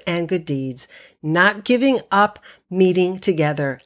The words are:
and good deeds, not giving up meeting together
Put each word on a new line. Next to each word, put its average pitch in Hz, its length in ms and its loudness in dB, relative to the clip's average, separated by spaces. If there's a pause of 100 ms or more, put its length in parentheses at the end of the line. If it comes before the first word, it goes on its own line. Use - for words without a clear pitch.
and 170 240 -4
good 175 160 -2
deeds, 135 420 -6 (360)
not 185 420 0
giving 247 340 2 (120)
up 208 260 2 (320)
meeting 185 480 2
together 151 680 -2